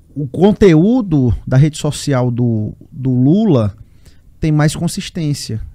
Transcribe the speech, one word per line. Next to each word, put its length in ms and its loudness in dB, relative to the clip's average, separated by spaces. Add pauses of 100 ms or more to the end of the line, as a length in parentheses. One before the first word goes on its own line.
(140)
o 140 -8
conteúdo 1040 2 (120)
da 100 0
rede 220 2
social 520 -2
do, 440 -2 (160)
do 200 -6
Lula 640 2 (640)
tem 140 -2
mais 240 0
consistência. 840 -6 (140)